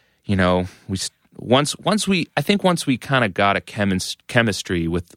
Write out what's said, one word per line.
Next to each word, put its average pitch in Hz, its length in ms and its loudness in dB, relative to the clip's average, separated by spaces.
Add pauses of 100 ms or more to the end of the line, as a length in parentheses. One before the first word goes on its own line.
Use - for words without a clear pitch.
(240)
you 107 100 -2
know, 90 320 2 (220)
we 95 80 -4
s-, - 140 -6 (260)
once, 135 420 0
once 196 300 -2
we, 185 180 0 (100)
I 147 60 -2
think 202 220 0
once 180 220 0
we 131 100 0
kinda 123 320 0
got 101 280 2
a 92 40 -2
chemis-, 98 560 -4 (100)
chemistry 98 640 0
with, 85 280 -4